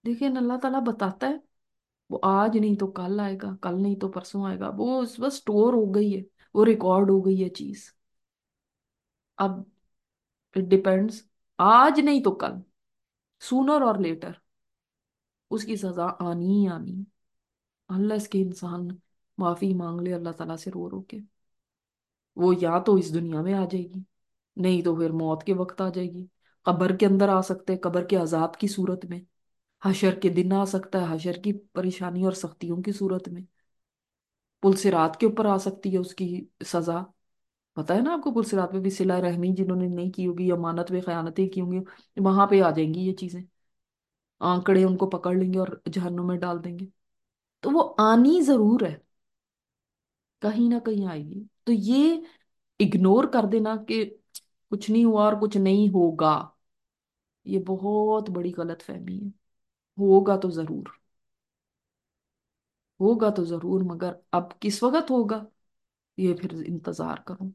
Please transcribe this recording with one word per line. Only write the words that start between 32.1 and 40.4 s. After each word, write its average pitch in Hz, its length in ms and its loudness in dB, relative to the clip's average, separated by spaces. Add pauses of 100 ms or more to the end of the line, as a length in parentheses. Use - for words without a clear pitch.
और 185 100 0
सख्तियों 170 480 -8
की 202 100 -4
सूरत 185 360 -4
में, 175 160 -14 (1160)
पुल 196 140 6
सिरात 165 400 2
के 226 100 2
ऊपर 220 200 2
आ 196 120 2
सकती 190 320 -6
है 185 80 0
उसकी 180 480 -6 (180)
सजा। 170 400 -4 (720)
पता 160 180 -2
है 220 80 2
ना 311 100 0
आपको, 294 200 -4
पुल 226 120 0
सिरात 190 280 -2
पे 190 80 -4
भी 190 100 0
सिला 185 280 0
रहमी 175 360 -2
जिन्होंने 180 340 -2
नहीं 180 220 -4
की 185 140 -6
होगी, 180 260 -2